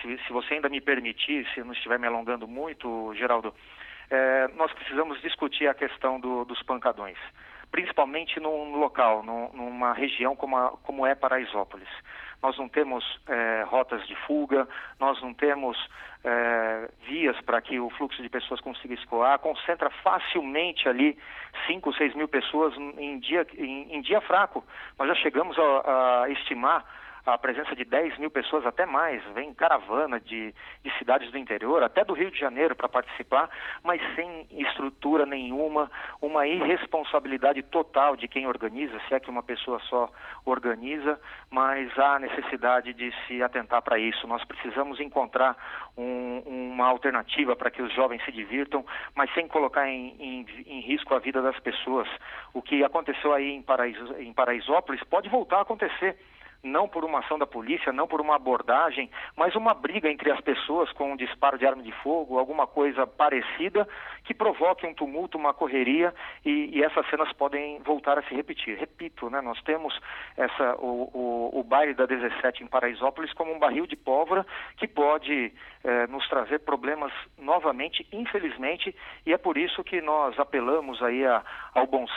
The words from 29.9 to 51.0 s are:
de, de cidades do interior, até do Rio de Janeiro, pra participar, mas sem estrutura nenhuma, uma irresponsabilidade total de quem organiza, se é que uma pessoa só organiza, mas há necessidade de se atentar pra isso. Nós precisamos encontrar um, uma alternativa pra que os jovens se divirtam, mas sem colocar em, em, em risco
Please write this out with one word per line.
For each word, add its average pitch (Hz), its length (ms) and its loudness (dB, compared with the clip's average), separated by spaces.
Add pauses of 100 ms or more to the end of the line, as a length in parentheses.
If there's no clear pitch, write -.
de, 110 380 -8 (260)
de - 160 -6
cidades 123 320 2
do 135 80 -8
interior, 123 460 0
até 180 220 4
do 190 80 -2
Rio 180 180 0
de - 80 -8
Janeiro, 143 340 2
pra - 140 -2
participar, - 640 0 (340)
mas 170 180 0 (140)
sem 165 340 -8
estrutura 143 760 0
nenhuma, 139 680 -2 (300)
uma 147 260 2
irresponsabilidade 147 1160 0
total 147 520 2
de 127 140 -8
quem 135 180 -4
organiza, 120 500 -4 (120)
se - 40 -2
é 135 60 4
que 131 100 -12
uma 120 140 -4
pessoa 120 340 -6 (120)
só 120 200 2 (360)
organiza, 127 760 0 (300)
mas 135 500 2
há 139 180 8
necessidade 123 760 0
de 120 200 -6 (140)
se 123 160 -2
atentar 120 380 2
pra 113 180 2
isso. 110 260 0
Nós 117 200 -2
precisamos 139 560 -4
encontrar 131 560 2 (400)
um, 123 480 -6
uma 127 420 0
alternativa 123 720 2
pra 120 120 0
que - 120 -6
os 117 120 -4
jovens 123 300 2
se 139 80 -6
divirtam, 127 540 -4 (280)
mas 135 200 0
sem 165 160 0
colocar 143 360 2
em, 131 320 -6
em, 127 280 -10 (200)
em 139 140 -12
risco 127 340 -2